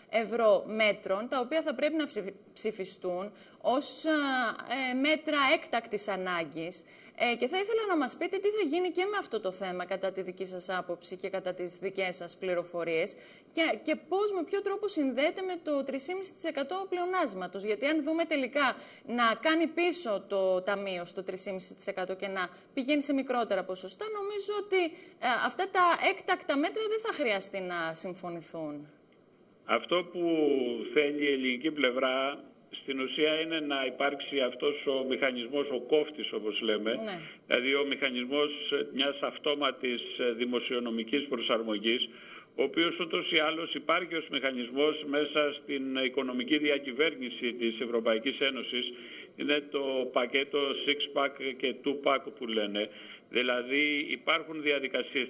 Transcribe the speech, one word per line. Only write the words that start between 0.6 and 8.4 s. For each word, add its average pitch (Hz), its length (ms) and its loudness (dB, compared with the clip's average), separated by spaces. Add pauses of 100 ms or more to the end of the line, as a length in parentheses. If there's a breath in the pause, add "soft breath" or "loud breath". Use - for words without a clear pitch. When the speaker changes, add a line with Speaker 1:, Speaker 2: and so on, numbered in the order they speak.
Speaker 1:
μέτρων, 208 640 2
τα 277 100 0
οποία 269 220 2
θα 302 140 -2
πρέπει 294 200 2
να 302 100 2
ψηφι-, - 280 -6 (200)
ψηφιστούν 190 760 -4 (300 loud breath)
ως, - 440 2
α, 311 40 2 (800)
ε, 254 40 0
μέτρα 302 440 2 (160)
έκτακτης 233 540 -2
ανάγκης. 175 800 -4 (320 loud breath)
Ε, 240 180 2
και 240 120 0
θα 311 100 0
ήθελα 427 300 2
να 359 100 2
μας 262 200 0
πείτε 349 200 -2
τι 381 100 0